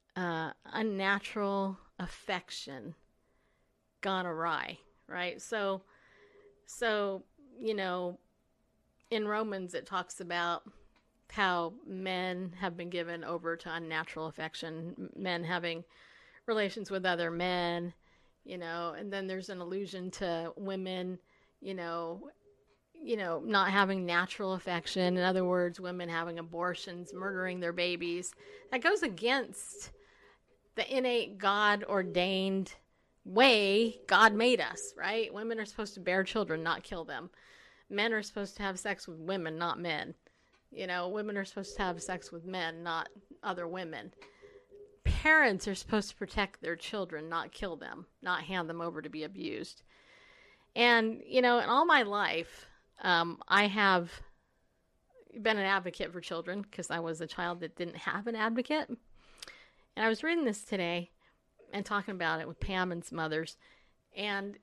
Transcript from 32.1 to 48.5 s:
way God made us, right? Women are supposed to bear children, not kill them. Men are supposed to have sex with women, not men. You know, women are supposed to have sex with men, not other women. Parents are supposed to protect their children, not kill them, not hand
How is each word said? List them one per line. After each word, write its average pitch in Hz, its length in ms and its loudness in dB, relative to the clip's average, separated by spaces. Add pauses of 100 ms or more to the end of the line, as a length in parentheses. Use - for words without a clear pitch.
way 214 840 6
God 214 260 10
made 226 260 6
us, - 380 -4
right? 214 360 -2
Women 226 260 -4
are 214 60 -4
supposed 208 280 -8
to 196 60 -14
bear 180 240 4
children, 175 400 0
not 165 200 0
kill 165 220 -8
them. 147 240 -8 (600)
Men 208 240 0
are 214 100 0
supposed 202 340 -6
to 208 60 -6
have 190 160 -2
sex 202 280 -6
with 165 120 -14
women, 160 380 -4
not 170 220 -2
men. 165 340 -4 (580)
You - 160 -8
know, 180 220 -4
women 208 260 -4
are 196 80 -2
supposed 196 320 -10
to 208 80 -2
have 170 180 -2
sex 180 300 -6
with 170 140 -12
men, 170 380 -4
not 165 260 -4 (340)
other 180 240 -4
women. 165 460 -8 (920)
Parents 294 640 6
are 196 80 -2
supposed - 360 0
to - 40 -20
protect 196 460 -4
their 165 160 -2
children, 170 500 -6
not 165 240 -4
kill 180 240 -6
them, 143 300 -12 (160)
not 180 220 -2
hand 165 260 -2